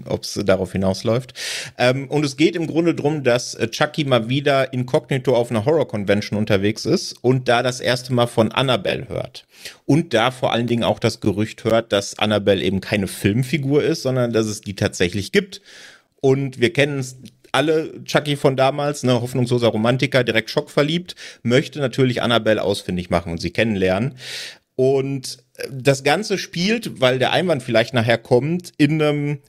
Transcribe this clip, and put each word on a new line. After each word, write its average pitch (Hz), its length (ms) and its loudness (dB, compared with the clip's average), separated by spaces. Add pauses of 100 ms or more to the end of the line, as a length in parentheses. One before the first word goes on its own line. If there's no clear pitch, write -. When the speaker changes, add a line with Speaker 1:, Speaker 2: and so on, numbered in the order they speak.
Speaker 1:
<laughs> - 80 -16
Speaker 2:
ob's - 340 -6
darauf 95 300 0
hinausläuft. 95 640 -2 (420)
Ähm, 127 320 0
und 147 160 0
es 131 140 -6
geht 175 180 2
im 165 100 -2
Grunde 165 280 0
drum, 147 280 -2
dass, 123 320 0
äh, 113 140 -4
Chucky 151 360 -2
mal 120 260 2
wieder 139 420 0
inkognito 127 640 0
auf 120 140 0
einer 110 160 0
Horror-Convention 107 720 0
unterwegs 104 480 0
ist 143 340 -2
und 127 280 2
da 120 140 2
das 127 180 -4
erste 123 340 -2
Mal 120 120 4
von 113 260 0
Annabelle 117 560 0
hört. - 380 -10 (380)
Und 143 300 2
da 113 160 2
vor 127 220 -4
allen 120 140 0
Dingen 117 180 0
auch 98 160 0
das 113 200 -2
Gerücht 104 440 -2
hört, 113 280 2
dass - 260 -2
Annabelle 104 440 2
eben 92 180 0
keine 101 260 -2
Filmfigur 135 760 0
ist, 156 200 -2
sondern 127 300 -2
dass 110 140 2
es 107 160 -8
die 101 140 -10
tatsächlich 98 540 -2
gibt. 196 300 -2 (600)
Und 135 360 0
wir 120 140 2
kennen's 139 460 -2 (320)
alle, 151 540 0
Chucky 147 320 0
von 135 200 2
damals, 143 460 0
ne, 127 180 2
hoffnungsloser 123 480 0
Romantiker, 123 560 2
direkt 110 240 0
schockverliebt, 151 680 -2 (260)
möchte 131 380 2
natürlich 127 420 0
Annabelle 110 400 2
ausfindig 90 480 -4
machen 87 200 0
und 85 120 -6
sie 87 80 -4
kennenlernen. 104 640 0 (600)
Und, 135 600 -2 (220)
äh, - 120 -10
das 135 320 0
Ganze 175 360 0
spielt, - 640 -4
weil 127 160 4
der 127 120 0
Einwand 156 320 0
vielleicht 113 300 2
nachher 120 240 2
kommt, 143 640 0
in 151 240 2
einem, 147 360 0 (100)